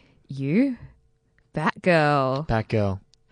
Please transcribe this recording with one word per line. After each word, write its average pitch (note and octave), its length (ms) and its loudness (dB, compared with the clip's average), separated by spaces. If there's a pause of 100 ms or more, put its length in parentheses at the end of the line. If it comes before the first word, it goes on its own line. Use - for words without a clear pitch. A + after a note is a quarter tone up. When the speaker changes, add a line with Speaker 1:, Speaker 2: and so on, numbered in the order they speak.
(280)
Speaker 1:
U, E3+ 500 -2 (800)
Batgirl. D3 920 0
Speaker 2:
Batgirl. G#2+ 520 0 (320)